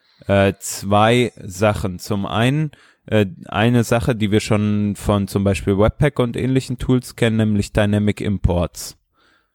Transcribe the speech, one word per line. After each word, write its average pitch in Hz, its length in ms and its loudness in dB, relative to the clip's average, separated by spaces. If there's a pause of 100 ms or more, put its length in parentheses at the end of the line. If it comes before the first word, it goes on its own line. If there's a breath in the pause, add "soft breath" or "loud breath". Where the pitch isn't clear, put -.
(280 soft breath)
äh, 98 320 4
zwei 110 800 0
Sachen. 101 600 -2
Zum 98 280 -6
einen, 135 460 -2 (340 soft breath)
äh, 107 200 2 (200)
eine 117 400 2
Sache, 117 320 0
die 101 140 -2
wir 107 100 4
schon 104 560 0
von 101 320 0
zum 98 160 0
Beispiel 98 320 0
Webpack 117 420 2
und 120 160 -2
ähnlichen 127 420 -4
Tools - 380 -2
kennen, 110 220 0
nämlich 107 340 0
Dynamic 104 480 0
Imports. - 800 -2 (580)